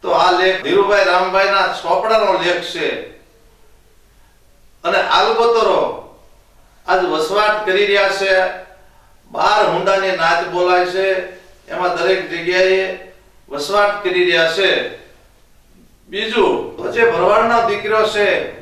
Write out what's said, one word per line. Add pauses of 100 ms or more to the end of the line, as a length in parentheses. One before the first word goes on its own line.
તો
આ
લેખ
ધીરુભાઈ
રામભાઈના
સોપડાનો
લેખ
છે. (1700)
અને
આલગોતરો (880)
આજ
વસવાટ
કરી
રહ્યા
છે. (680)
બાર
હુંડાની
નાચ
બોલાય
છે, (600)
એમાં
દરેક
જગ્યાએ (520)
વસવાટ
કરી
રહ્યા
છે. (1120)
બીજું
તો
જે
ભરવાડનો
દીકરો
છે (340)